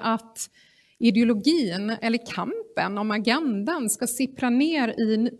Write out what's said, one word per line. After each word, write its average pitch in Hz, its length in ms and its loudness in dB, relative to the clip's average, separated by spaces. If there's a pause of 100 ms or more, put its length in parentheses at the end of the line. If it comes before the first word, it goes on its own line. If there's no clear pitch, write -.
att - 460 -4 (500)
ideologin 226 920 2 (120)
eller 226 180 0 (160)
kampen 208 640 -4
om 214 140 -2
agendan 226 800 0
ska - 180 -2
sippra 262 420 -2
ner 269 500 0
i, 220 300 2 (100)